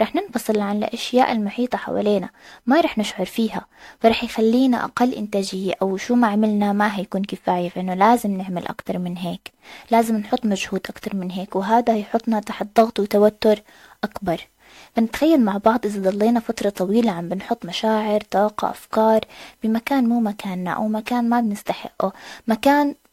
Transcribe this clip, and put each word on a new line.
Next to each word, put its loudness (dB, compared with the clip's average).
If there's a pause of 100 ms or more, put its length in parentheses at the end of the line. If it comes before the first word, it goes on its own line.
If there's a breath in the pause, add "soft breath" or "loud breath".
رح 0
ننفصل -2
عن -2
الأشياء 0
المحيطة -2
حوالينا، -2 (380 loud breath)
ما 4
رح 0
نشعر -4
فيها، -4 (340 loud breath)
فرح 2
يخلينا 2
أقل 0
إنتاجية، -4 (100)
أو 0
شو -2
ما 4
عملنا 2
ما 0
هيكون -4
كفاية، -2
فإنه -6
لازم 4
نعمل -4
أكتر -6
من -6
هيك، -10 (380 loud breath)
لازم 4
نحط -2
مجهود -2
أكتر -8
من -4
هيك، -6
وهذا 2
هيحطنا -2
تحت -8 (100)
ضغط 2
وتوتر 2 (420 loud breath)
أكبر. -6 (560 loud breath)
فنتخيل 4
مع 2
بعض 2
إذا -2
ضلينا 2
فترة -4
طويلة 0
عم -6
بنحط -6
مشاعر، 0
طاقة، -2
أفكار 2 (420 loud breath)
بمكان 0
مو 2
مكاننا، -4
أو -2
مكان -2
ما 2
بنستحقه، -4 (360 loud breath)
مكان 2 (180)